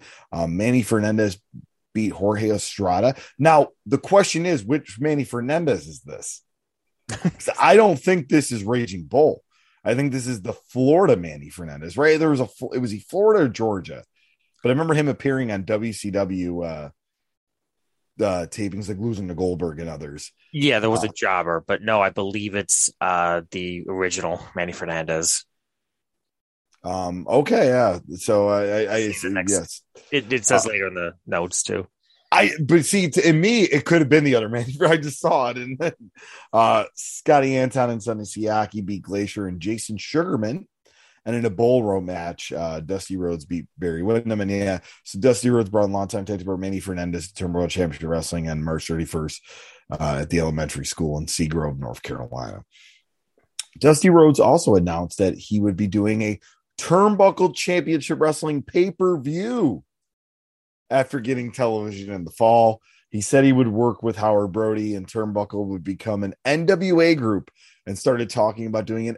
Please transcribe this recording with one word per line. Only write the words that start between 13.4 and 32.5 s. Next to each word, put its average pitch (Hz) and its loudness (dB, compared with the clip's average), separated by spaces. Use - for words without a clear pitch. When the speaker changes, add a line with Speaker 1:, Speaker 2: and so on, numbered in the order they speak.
Speaker 1:
or 131 4
Georgia? 98 -4
But 120 2
I - 4
remember 160 2
him 151 2
appearing 131 -2
on 98 -4
W 110 -4
C 101 -10
W, 90 -2
uh, 76 -10
uh, 92 0
tapings, 101 -6
like, 101 -8
losing 101 -6
to 87 -10
Goldberg 85 -2
and 82 -10
others. 76 -14
Speaker 2:
Yeah, 139 0
there 110 2
was - 2
Speaker 1:
Uh, 107 -4
Speaker 2:
a - -14
jobber, 85 -2
but 98 -4
no, 110 2
I 95 2
believe 101 -6
it's, - -2
uh, 87 0
the 90 -8
original 90 -4
Manny 87 -4
Fernandez. 82 -4
Speaker 1:
Um, 90 -8
okay, 147 4
yeah. 117 2
So 101 2
I, 101 2
I, 104 -2
I 113 0
Speaker 2:
See 107 -2
the 101 -4
Speaker 1:
see, 95 -8
Speaker 2:
next 98 -2
Speaker 1:
yes. 85 -4
Speaker 2:
It, 127 -2
it 120 -2
says 117 2
Speaker 1:
Uh, 113 -4
Speaker 2:
later 98 -4
in 90 -8
the 87 -6
notes, - -4
too. 95 -6
Speaker 1:
I, 190 4